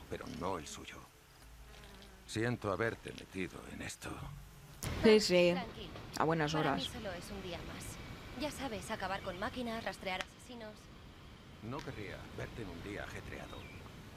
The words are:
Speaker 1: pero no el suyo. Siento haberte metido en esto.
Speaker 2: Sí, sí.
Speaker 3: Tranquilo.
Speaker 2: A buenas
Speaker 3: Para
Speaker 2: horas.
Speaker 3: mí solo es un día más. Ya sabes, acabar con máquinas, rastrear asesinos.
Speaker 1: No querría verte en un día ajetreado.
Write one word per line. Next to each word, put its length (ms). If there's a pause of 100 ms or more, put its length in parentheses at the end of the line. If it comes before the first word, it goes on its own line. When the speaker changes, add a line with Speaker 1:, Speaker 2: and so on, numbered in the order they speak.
(100)
Speaker 1:
pero 160 (120)
no 200
el 80
suyo. 320 (1300)
Siento 440
haberte 440
metido 440 (140)
en 100
esto. 280 (920)
Speaker 2:
Sí, 160
sí. 360
Speaker 3:
Tranquilo. 340 (300)
Speaker 2:
A 60
buenas 280
Speaker 3:
Para 200
Speaker 2:
horas. 100
Speaker 3:
mí 100
solo 200
es 180
un 120
día 160
más. 260 (560)
Ya 100
sabes, 400
acabar 320
con 160
máquinas, 440
rastrear 380
asesinos. 540 (880)
Speaker 1:
No 160
querría 400 (180)
verte 260
en 60
un 140
día 220
ajetreado. 520 (600)